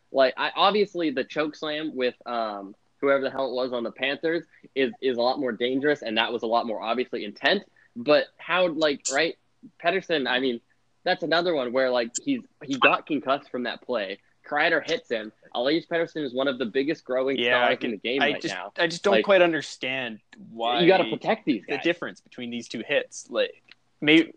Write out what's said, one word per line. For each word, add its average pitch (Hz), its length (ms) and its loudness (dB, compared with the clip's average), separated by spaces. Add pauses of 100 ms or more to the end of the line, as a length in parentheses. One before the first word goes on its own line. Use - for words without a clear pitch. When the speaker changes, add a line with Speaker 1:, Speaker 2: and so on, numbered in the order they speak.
(120)
Speaker 1:
Like, 131 260 4
I, 147 180 0
obviously 180 560 2
the 127 120 -2
choke 151 320 -4
slam 151 400 -6
with, 123 200 0 (100)
um, 107 480 -4 (260)
whoever 139 240 2
the 131 60 0
hell 135 220 -4
it - 20 -6
was 127 200 -2
on 117 100 -4
the 107 80 -6
Panthers 160 520 -2 (300)
is, 131 180 0 (120)
is 127 140 0
a 117 40 0
lot 123 180 0
more 127 120 -2
dangerous, 131 500 0
and 110 160 -4
that 113 160 0
was 110 80 -4
a 117 60 -4
lot 113 180 2
more 101 160 -6
obviously 117 420 -2
intent. 147 380 0 (340)
But 139 300 4 (120)
how, 180 320 0
like, 151 320 0 (120)
right, 156 240 0 (460)
Pettersson, 170 440 0
I 123 120 2
mean, 123 220 -2 (420)
that's 180 180 0
another 170 320 2
one 123 200 -2
where, 131 180 2
like, 120 180 0 (140)
he's, 131 180 -2 (220)
he 135 120 -4
got 160 300 4
concussed 139 460 -2
from 123 120 -4
that 110 200 -6
play. 101 360 -6 (280)
Kreider 156 380 0
hits 165 240 -6
him. 110 220 -4 (240)
Elias 151 300 0
Pettersson 165 400 -4
is 123 80 -8
one 135 140 0
of 131 120 -2
the 127 60 -2
biggest 139 400 -2
growing 131 320 -2
Speaker 2:
Yeah, 120 140 2 (100)
Speaker 1:
stars 120 100 4
Speaker 2:
I 127 40 0
can, 131 100 -8
Speaker 1:
in 120 60 -2
the 101 60 -6 (120)
game 135 120 0
Speaker 2:
I 147 120 2
Speaker 1:
right - 80 -8
Speaker 2:
just, 156 120 -6
Speaker 1:
now. 92 240 -10
Speaker 2:
I 175 100 0
just 170 160 -6
don't 202 100 4
Speaker 1:
Like, - 120 4
Speaker 2:
quite 190 160 6
understand 131 800 -2 (320)
why 117 300 0
Speaker 1:
you 165 60 6
gotta 180 220 6
protect 180 360 -4
these 117 220 0
Speaker 2:
the 143 80 -4
Speaker 1:
guys. - 80 -6
Speaker 2:
difference 135 380 -4
between 123 280 -14
these 120 180 -10
two 113 180 -8
hits. - 440 -2
Like, 107 340 -2 (380)
may-, 156 360 6